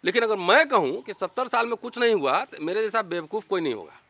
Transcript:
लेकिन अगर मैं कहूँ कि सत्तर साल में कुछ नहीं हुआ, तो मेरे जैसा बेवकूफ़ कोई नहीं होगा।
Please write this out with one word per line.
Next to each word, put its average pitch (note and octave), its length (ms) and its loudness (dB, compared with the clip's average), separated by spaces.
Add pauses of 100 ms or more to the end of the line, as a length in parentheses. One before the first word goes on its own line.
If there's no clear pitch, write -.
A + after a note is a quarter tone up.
लेकिन A#3 200 2
अगर A3 120 0
मैं G#3+ 340 4
कहूँ F#3 320 2
कि - 120 -12
सत्तर B3 340 -4
साल A#3 200 0
में A#3 80 -4
कुछ A#3+ 220 -12
नहीं A#3 160 4
हुआ, D#3+ 320 2
तो - 180 -18
मेरे F#3 180 -2
जैसा A3 200 0
बेवकूफ़ F3 460 -6
कोई F#3 140 -2
नहीं C#3+ 120 -2
होगा। E2+ 200 -10 (160)